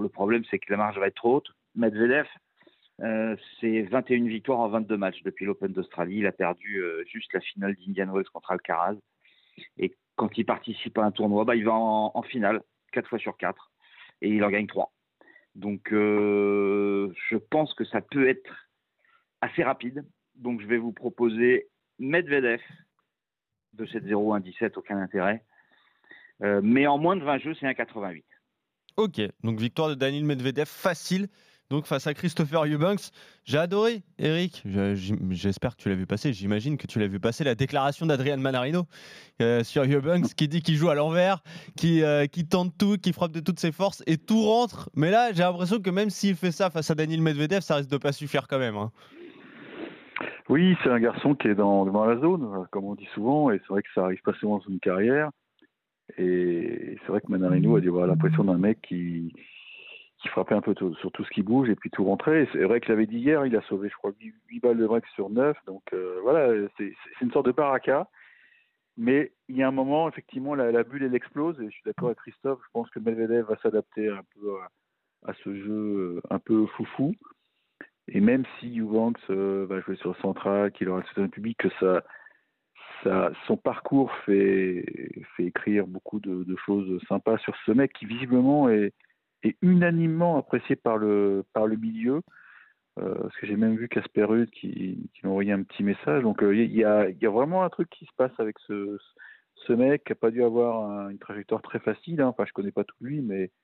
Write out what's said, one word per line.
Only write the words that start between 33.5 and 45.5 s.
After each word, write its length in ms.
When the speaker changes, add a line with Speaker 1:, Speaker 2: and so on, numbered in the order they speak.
Speaker 2:
adoré, 460
Eric, 480
je, 280
j'im-, 360
j'espère 440
que 80
tu 60
l'as 60
vu 120
passer, 280
j'imagine 420
que 100
tu 120
l'as 80
vu 120
passer, 260
la 100
déclaration 500
d'Adrian 320
Manarino, 480
euh, 220
sur 220
Eubanks, 500
qui 140
dit 120
qu'il 140
joue 160
à 40
l'envers, 480
qui, 260
euh, 240
qui 200
tente 300
tout, 220
qui 160
frappe 180
de 80
toutes 200
ses 120
forces 340
et 120
tout 240
rentre. 520
Mais 160
là, 220
j'ai 120
l'impression 360